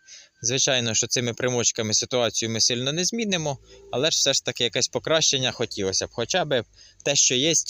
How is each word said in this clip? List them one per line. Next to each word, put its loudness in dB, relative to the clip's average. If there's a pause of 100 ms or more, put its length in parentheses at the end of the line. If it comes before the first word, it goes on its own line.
(420)
Звичайно, 2
що 0
цими -2
примочками 0
ситуацію 0
ми -2
сильно 0
не -2
змінимо, -2 (340)
але 0
ж 0
все 2
ж 0
таки -2
якесь 0
покращення 0
хотілося -2
б. -8
Хоча 0
б 0 (400)
те, 2
що 4
є, 2 (180)